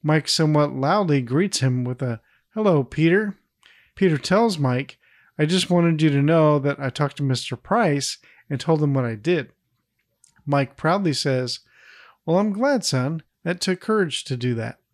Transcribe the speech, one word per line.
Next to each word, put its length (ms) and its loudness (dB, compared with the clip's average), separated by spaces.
Mike 260 0
somewhat 460 2
loudly 480 0
greets 380 -2
him 240 0
with 180 -6
a, 200 -4
"Hello, 300 2
Peter." 520 0
Peter 220 2
tells 400 0
Mike, 400 -2
"I 80 2
just 240 0
wanted 320 2
you 100 4
to 100 2
know 380 4
that 200 -2
I 100 -4
talked 280 -4
to 60 -4
Mister 320 -2
Price 640 -2
and 100 -4
told 220 0
him 120 2
what 120 0
I 100 -4
did." 360 -2
Mike 320 -2
proudly 360 0
says, 460 -2
"Well, 140 0
I'm 140 0
glad, 320 0
son. 380 -2
That 160 -4
took 220 -4
courage 440 -2
to 120 -6
do 180 -2
that." 240 -8